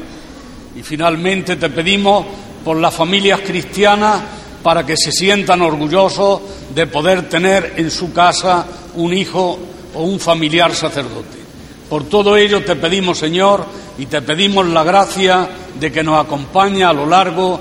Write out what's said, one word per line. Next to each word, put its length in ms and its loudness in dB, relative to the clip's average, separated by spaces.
Y 60 -14
finalmente 720 -2
te 140 -2
pedimos 560 2
por 100 -2
las 180 2
familias 460 2
cristianas, 800 0
para 220 2
que 120 -2
se 140 -2
sientan 500 2
orgullosos 800 2
de 120 0
poder 420 0
tener 480 2
en 120 0
su 240 -6
casa 520 2
un 180 -2
hijo 440 -2
o 80 -4
un 160 -2
familiar 560 2
sacerdote. 680 -6
Por 160 -4
todo 320 4
ello 260 4
te 140 -2
pedimos, 400 0
Señor, 480 2
y 80 -10
te 160 -4
pedimos 440 0
la 160 2
gracia 680 2
de 140 -4
que 120 -2
nos 200 2
acompañe 640 0
a 80 4
lo 120 -2
largo 560 2